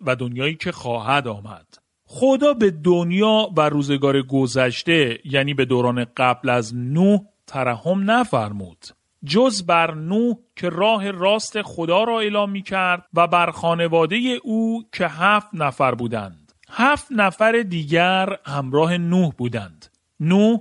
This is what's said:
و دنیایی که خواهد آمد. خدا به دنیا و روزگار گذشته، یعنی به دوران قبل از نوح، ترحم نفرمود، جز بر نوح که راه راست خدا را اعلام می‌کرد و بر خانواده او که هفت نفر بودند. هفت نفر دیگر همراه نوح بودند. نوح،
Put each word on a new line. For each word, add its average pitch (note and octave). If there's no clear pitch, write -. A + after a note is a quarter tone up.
و C3
دنیایی B2+
که F3
خواهد B2
آمد. G#2
خدا C4+
به G#3+
دنیا F3+
و D#3
روزگار C#3+
گذشته، C3
یعنی C#3
به C#3+
دوران B2
قبل B2+
از A#2+
نوح، E3
ترحم D#3+
نفرمود، G#2
جز F#3+
بر E3
نوح G3+
که F3
راه G3+
راست G3+
خدا E3+
را A3+
اعلام G#3
می‌کرد F#3+
و E3+
بر E3+
خانواده E3+
او A3+
که F3+
هفت G3
نفر C#3
بودند. A2
هفت C#4+
نفر G#3+
دیگر F3
همراه C#3+
نوح F3
بودند. A2
نوح، G#3